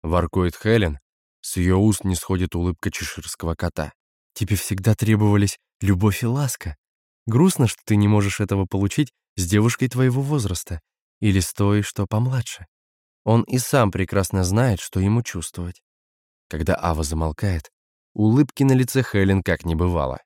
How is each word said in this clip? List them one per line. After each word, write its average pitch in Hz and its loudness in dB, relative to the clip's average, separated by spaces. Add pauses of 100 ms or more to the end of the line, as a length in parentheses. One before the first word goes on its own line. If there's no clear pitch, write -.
воркует 87 0
Хелен, 104 0 (420)
с - -10
ее 92 2
уст 104 2
не 95 0
сходит 90 -4
улыбка 87 -4
чеширского - -8
кота. 80 -6 (420)
"Тебе 98 -2
всегда 95 -2
требовались 104 2 (220)
любовь 101 2
и 120 -2
ласка. 123 -4 (500)
Грустно, 135 4
что - -2
ты 107 2
не 104 4
можешь 104 2
этого 98 0
получить 101 -2 (240)
с 92 -2
девушкой 110 2
твоего 127 0
возраста 101 -4 (400)
или 98 4
с - -4
той, 101 2
что 101 -4
помладше. 120 -4 (580)
Он 113 4
и - -2
сам 120 2
прекрасно 95 -2
знает, 104 0
что - -6
ему 107 2
чувствовать". 90 -10 (680)
Когда 78 -2
Ава 82 -2
замолкает, 80 -4 (440)
улыбки 120 2
на 135 4
лице 127 2
Хелен 98 2
как 87 -2
не 82 -2
бывало. 80 -2